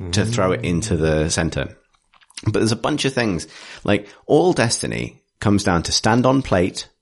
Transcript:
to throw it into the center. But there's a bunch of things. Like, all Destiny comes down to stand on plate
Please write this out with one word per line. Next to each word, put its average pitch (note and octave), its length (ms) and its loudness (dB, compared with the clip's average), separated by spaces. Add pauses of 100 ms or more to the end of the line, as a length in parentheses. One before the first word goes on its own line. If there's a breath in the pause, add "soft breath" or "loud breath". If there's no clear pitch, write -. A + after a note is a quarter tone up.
(120)
to F#2+ 120 0
throw G2 280 0
it C#2+ 120 -2
into E2+ 320 -2
the D#2 320 0
center. D#2+ 480 -4 (680)
But A2 100 0
there's G#2+ 180 0
a A2+ 40 -2
bunch C#3+ 280 -2
of C3+ 80 0
things. G#2+ 340 -2 (380 loud breath)
Like, - 240 0 (160 loud breath)
all D#3+ 300 4
Destiny A#1 640 -2 (200)
comes G2+ 220 2
down F2 200 2
to - 100 -4
stand A#2+ 320 2
on C3 160 4
plate - 480 -2 (140)